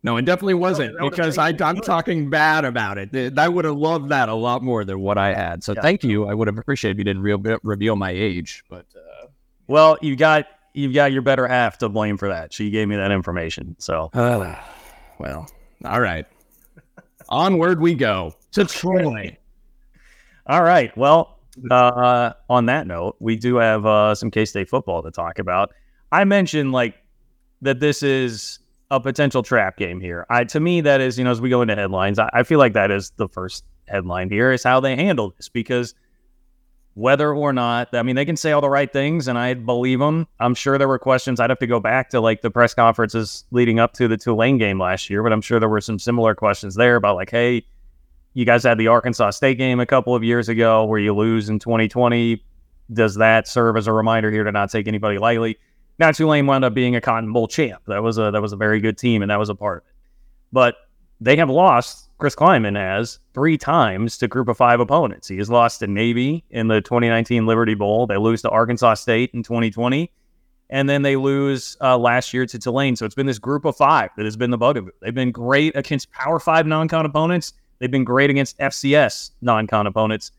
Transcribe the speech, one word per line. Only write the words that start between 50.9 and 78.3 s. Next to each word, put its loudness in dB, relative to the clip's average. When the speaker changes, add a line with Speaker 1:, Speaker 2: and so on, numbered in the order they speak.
Speaker 2:
you 2
lose 0
in -2
twenty 0
twenty. 0
Does 2
that 4
serve 2
as 0
a 0
reminder 2
here 0
to 0
not 0
take -4
anybody -2
lightly?" -2
Now, 4
Tulane 2
wound 2
up 0
being 0
a 0
Cotton -2
Bowl 0
champ. -4
That -4
was -2
a, 0
that -2
was -6
a -12
very 0
good -2
team, 0
and -2
that 0
was -2
a -4
part -6
of -20
it. -20
But 2
they 4
have 0
lost, 2
Chris -2
Klieman 2
has, -4
three 0
times -2
to -4
Group -4
of -2
Five 4
opponents. -2
He -10
has -4
lost 2
to -4
Navy -2
in -2
the 4
twenty 0
nineteen 0
Liberty 2
Bowl. 0
They -2
lose 2
to -2
Arkansas 2
State -2
in -8
twenty -2
twenty. -2
And -2
then 0
they 2
lose, -2
uh, 4
last 0
year -2
to -14
Tulane. -2
So -8
it's -8
been -2
this -4
Group -4
of -2
Five 2
that -4
has -6
been 0
the 0
bugaboo. -2
They've -8
been -2
great 0
against -6
Power -4
Five 2
non-con 0
opponents. -2
They've -4
been 0
great 2